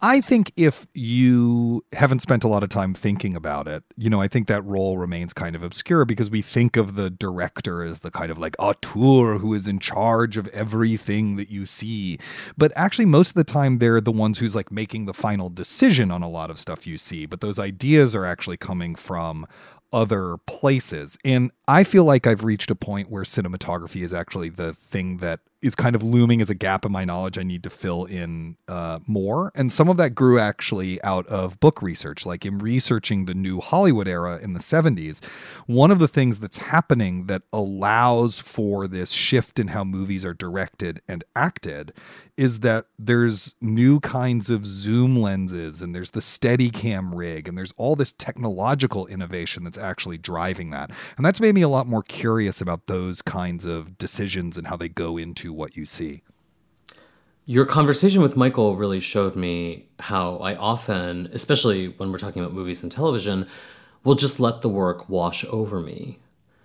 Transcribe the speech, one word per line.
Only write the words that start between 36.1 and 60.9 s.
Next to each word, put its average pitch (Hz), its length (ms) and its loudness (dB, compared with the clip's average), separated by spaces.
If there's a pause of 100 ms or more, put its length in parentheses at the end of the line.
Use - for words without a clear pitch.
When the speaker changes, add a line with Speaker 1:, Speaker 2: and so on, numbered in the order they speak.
Speaker 1:
that's 104 180 -10
happening 101 680 0
that 95 160 -4 (100)
allows 107 840 2
for 101 500 -4
this 90 220 -4
shift - 480 0
in 107 100 0
how 101 160 -4
movies 95 400 -4
are 87 80 -6
directed 87 760 -8
and 87 180 -10 (120)
acted 80 560 -4 (460)
is 120 220 2
that 113 260 0 (120)
there's 117 640 0
new 120 400 4
kinds 123 480 -2
of 110 160 0
zoom 107 500 0
lenses 92 680 -2
and 87 120 -8
there's 90 180 -10
the 110 80 -4
Steadicam 113 920 0
rig 82 320 -8
and 90 120 -10
there's 92 180 -10
all 135 200 0
this 139 180 -2
technological 117 920 -4
innovation 87 560 -8
that's 85 120 -10
actually 92 400 -8
driving 85 540 -6
that. 71 200 -10 (280)
And 135 80 0
that's 190 120 2
made 214 160 4
me 190 60 6
a 160 80 4
lot 131 180 0
more 110 160 -2
curious 110 600 -2
about 87 240 -6
those 92 340 -4
kinds 90 460 -6
of 82 320 -8
decisions 90 580 -6
and 82 120 -10
how 90 100 -8
they 85 100 -8
go 85 300 -6
into 82 320 -10
what 76 260 -10
you 78 80 -10
see. 76 380 -6 (1200)
Speaker 2:
Your 131 220 4
conversation 156 560 6
with 135 140 4
Michael 123 400 4
really 98 240 0
showed 95 340 0
me 87 540 -6 (100)
how 90 380 -4
I 95 180 -6
often, 90 800 -4